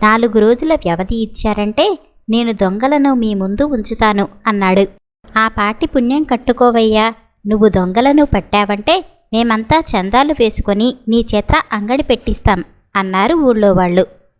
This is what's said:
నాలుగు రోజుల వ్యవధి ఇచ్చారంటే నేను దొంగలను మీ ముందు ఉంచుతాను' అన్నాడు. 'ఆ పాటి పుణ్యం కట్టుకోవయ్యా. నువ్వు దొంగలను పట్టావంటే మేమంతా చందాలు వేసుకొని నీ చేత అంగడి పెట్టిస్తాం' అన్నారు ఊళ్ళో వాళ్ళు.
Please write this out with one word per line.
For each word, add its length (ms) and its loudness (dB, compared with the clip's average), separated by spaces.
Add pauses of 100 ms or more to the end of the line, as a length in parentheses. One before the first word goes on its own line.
నాలుగు 360 2
రోజుల 340 2
వ్యవధి 420 -2
ఇచ్చారంటే 840 -2 (300)
నేను 220 0
దొంగలను 600 0
మీ 200 -2
ముందు 300 -2
ఉంచుతాను' 640 0 (200)
అన్నాడు. 380 2 (540)
'ఆ 80 2
పాటి 380 -4
పుణ్యం 380 0
కట్టుకోవయ్యా. 880 0 (340)
నువ్వు 220 4
దొంగలను 560 2
పట్టావంటే 800 -2 (280)
మేమంతా 460 0
చందాలు 600 0
వేసుకొని 560 0 (120)
నీ 180 2 (100)
చేత 280 0 (100)
అంగడి 300 -4
పెట్టిస్తాం' 600 -2 (320)
అన్నారు 400 0
ఊళ్ళో 380 2
వాళ్ళు. 300 2 (360)